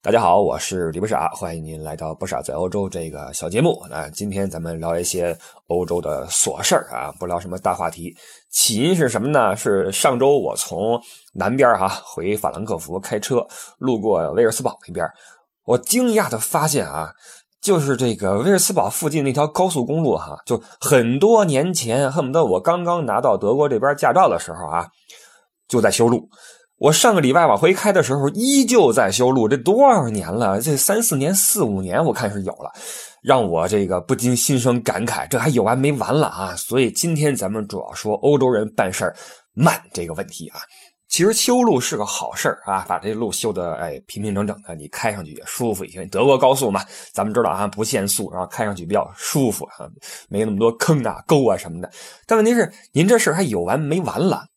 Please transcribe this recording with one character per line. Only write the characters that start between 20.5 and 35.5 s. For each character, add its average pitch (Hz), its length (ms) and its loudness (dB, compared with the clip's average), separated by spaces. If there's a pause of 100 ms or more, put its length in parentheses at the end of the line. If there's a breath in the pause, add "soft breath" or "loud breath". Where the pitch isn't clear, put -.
很 123 380 4
多 208 260 6
年 160 300 0
前， 127 360 0
恨 147 140 -2
不 127 80 -6
得 160 100 4
我 92 180 2
刚 175 220 0
刚 170 220 -2
拿 110 160 0
到 123 160 2
德 101 180 0
国 147 140 2
这 127 100 0
边 135 160 2
驾 139 200 2
照 180 120 6
的 95 120 2
时 85 160 -10
候 87 140 -12
啊， 80 180 -2 (840 soft breath)
就 120 140 2
在 107 80 6
修 117 180 4
路。 120 220 -2 (500 loud breath)
我 151 120 4
上 226 200 4
个 185 80 4
礼 131 120 4
拜 170 120 6
往 113 140 4
回 170 160 4
开 202 180 0
的 175 120 4
时 123 100 -2
候 139 140 0
依 254 360 4
旧 214 280 6
在 104 180 4
修 123 220 2
路， 117 160 4
这 131 80 2
多 196 280 4
少 208 240 6
年 92 240 -4
了？ 101 280 0
这 143 160 0
三 202 260 0
四 226 140 0
年、 139 180 0
四 196 300 0
五 101 180 -2
年 95 220 -2
我 147 80 0
看 107 180 -4
是 104 140 -8
有 92 80 -6
了， - 200 -14 (480 loud breath)
让 131 240 4
我 85 220 0
这 101 180 2
个 90 160 -2
不 131 140 -2
禁 123 220 0
心 135 200 0
生 123 280 2
感 104 200 -2
慨， - 220 -4
这 - 100 -4
还 120 120 0
有 120 160 2